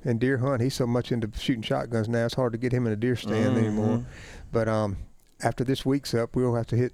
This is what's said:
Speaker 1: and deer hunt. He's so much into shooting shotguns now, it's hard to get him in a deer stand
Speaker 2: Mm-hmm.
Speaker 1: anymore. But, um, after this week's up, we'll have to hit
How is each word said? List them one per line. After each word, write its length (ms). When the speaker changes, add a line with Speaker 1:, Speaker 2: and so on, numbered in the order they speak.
Speaker 1:
and 160
deer 180
hunt. 220
He's 140
so 120
much 240
into 200
shooting 220
shotguns 460
now, 180
it's 80
hard 180
to 60
get 120
him 160
in 60
a 40
deer 200
stand 400
Speaker 2:
Mm-hmm. 80
Speaker 1:
anymore. 400
But, 160
um, 300
after 220
this 220
week's 260
up, 240
we'll 180
have 120
to 100
hit 180